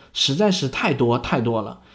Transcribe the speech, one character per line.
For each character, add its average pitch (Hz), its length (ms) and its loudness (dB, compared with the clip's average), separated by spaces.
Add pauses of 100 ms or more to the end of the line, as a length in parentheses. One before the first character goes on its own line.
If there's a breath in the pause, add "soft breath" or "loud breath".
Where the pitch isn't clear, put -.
(120 loud breath)
实 - 240 0
在 208 140 2
是 185 180 0
太 156 260 -2
多 120 240 2
太 135 220 -2
多 113 200 0
了。 101 200 -10 (140 soft breath)